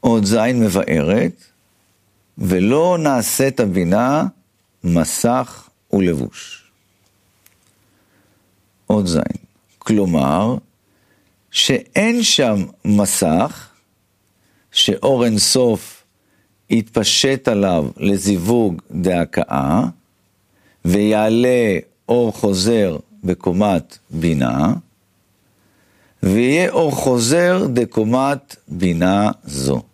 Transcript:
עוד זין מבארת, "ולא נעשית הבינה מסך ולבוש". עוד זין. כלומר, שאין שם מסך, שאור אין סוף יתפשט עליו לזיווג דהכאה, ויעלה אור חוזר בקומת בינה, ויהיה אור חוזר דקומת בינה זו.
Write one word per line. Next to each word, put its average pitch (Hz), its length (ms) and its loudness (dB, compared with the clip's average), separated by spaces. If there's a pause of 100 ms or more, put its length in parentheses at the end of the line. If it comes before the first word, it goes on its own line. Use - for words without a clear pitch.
עוד 113 240 2
זין 113 360 0
מבארת, 95 840 0 (920)
"ולא 113 640 2
נעשית 135 600 -2
הבינה 107 680 2 (580)
מסך 104 840 -2 (240)
ולבוש". 85 760 -4 (2250)
עוד 104 200 0
זין. 82 300 -2 (420)
כלומר, 92 800 0 (920)
שאין 214 720 0
שם 113 420 2 (200)
מסך, 101 840 0 (1040)
שאור 123 520 2
אין 110 140 0
סוף 117 640 0 (680)
יתפשט 117 760 0
עליו 98 380 0 (100)
לזיווג 98 920 0
דהכאה, 85 920 -2 (1000)
ויעלה 107 960 2 (300)
אור 117 240 0
חוזר 101 640 0 (280)
בקומת 92 760 -2 (120)
בינה, 78 600 -2 (1500)
ויהיה 127 480 2
אור 160 220 0
חוזר 156 800 0
דקומת 123 840 -2 (120)
בינה 90 640 0 (140)
זו. 67 380 -4 (120)